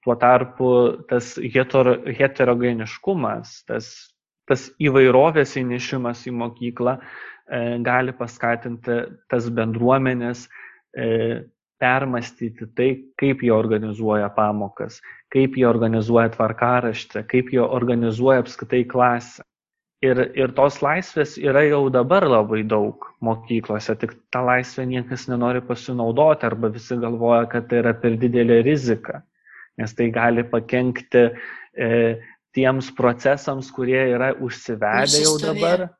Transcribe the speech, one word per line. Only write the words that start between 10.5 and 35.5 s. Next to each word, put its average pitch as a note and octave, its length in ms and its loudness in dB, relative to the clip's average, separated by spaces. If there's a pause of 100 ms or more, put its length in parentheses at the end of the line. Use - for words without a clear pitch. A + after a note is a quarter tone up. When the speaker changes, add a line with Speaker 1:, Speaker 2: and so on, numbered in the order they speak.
Speaker 1:
e, A#2 560 -2 (360)
permąstyti B2 880 -4
tai, B2 200 0 (240)
kaip C3+ 300 -2
jie A#2+ 100 4
organizuoja G#2+ 760 0
pamokas, G#2 680 -4 (280)
kaip C3+ 300 0
jie B2+ 100 4
organizuoja A2+ 640 2
tvarkaraštį, A2+ 920 -2
kaip B2+ 280 0
jie B2 100 2
organizuoja A#2+ 800 0
apskritai B2 420 -4
klasę. B2 600 -2 (580)
Ir, B2+ 160 2 (100)
ir C3 260 -2
tos C#3 240 2
laisvės D3+ 580 -2
yra C#3+ 280 2
jau C#3+ 240 2
dabar C3+ 340 2
labai A2 400 2
daug G#2+ 400 -2 (140)
mokyklose, A2 840 -4
tik - 140 -6 (160)
tą B2+ 180 -4
laisvę B2+ 400 -2
niekas B2+ 400 -6
nenori B2 340 -2
pasinaudoti B2 840 0
arba A2+ 240 -2
visi A2+ 260 -10
galvoja, A#2 540 2
kad A#2+ 160 -4
tai A#2+ 160 0
yra A#2 120 2
per A#2 200 0
didelė A#2+ 480 4
rizika, C3 600 -2 (500)
nes A2 220 -8
tai A#2+ 160 0
gali A#2 360 0
pakenkti, A#2+ 760 0 (500)
e, B2 140 -4 (680)
tiems C3 400 0
procesams, C3+ 760 0
kurie C3 340 0 (100)
yra B2+ 200 0
užsivedę B2 880 -2
jau D#3 120 2
Speaker 2:
Nusistovėję. D#3 200 -4